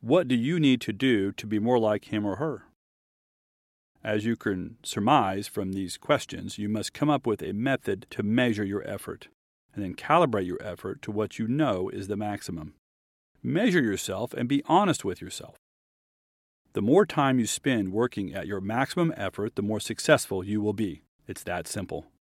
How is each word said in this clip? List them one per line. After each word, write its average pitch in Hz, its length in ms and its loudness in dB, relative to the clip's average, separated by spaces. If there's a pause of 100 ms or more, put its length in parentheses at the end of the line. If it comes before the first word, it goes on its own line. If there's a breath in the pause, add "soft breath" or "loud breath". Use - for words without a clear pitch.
What 127 260 4
do 123 80 2
you 139 240 2
need 131 220 4
to 113 120 -4
do 101 380 2
to - 160 -10
be 107 100 0
more 117 220 4
like 107 340 0
him 104 140 0
or 95 80 -2
her? 135 300 -6 (1400)
As 107 200 0
you 113 140 0
can 98 460 -4
surmise 104 640 2
from 95 260 -4
these 95 240 -6
questions, - 600 -4
you 104 120 -4
must 107 240 -4
come 147 160 0
up 143 180 2
with 104 140 0
a 78 100 -6
method 104 600 -2
to - 120 -4
measure 110 400 2
your 98 240 -4
effort, - 400 -10 (460)
and 101 100 -8
then 90 120 -6
calibrate 135 500 2
your 90 160 -6
effort 95 400 -8
to - 100 -10
what 104 280 -4
you 113 80 0
know 117 420 0
is 92 180 -8
the 104 80 -2
maximum. 95 600 -6 (680)
Measure 175 380 2
yourself 104 520 -2
and 120 140 -2
be 143 200 2
honest 175 360 4
with 92 160 -4
yourself. - 360 -14 (1160)
The 104 100 -2
more 151 240 6
time 135 320 4
you 113 100 4
spend 107 440 0
working 104 420 -2
at 85 140 -6
your 98 140 -4
maximum 131 560 0
effort, 101 380 -4
the 107 80 -2
more 104 160 0
successful 104 680 0
you 104 160 -2
will 104 120 0
be. 101 280 -4 (260)
It's - 160 -12
that 87 240 -4
simple. 82 380 -8 (180)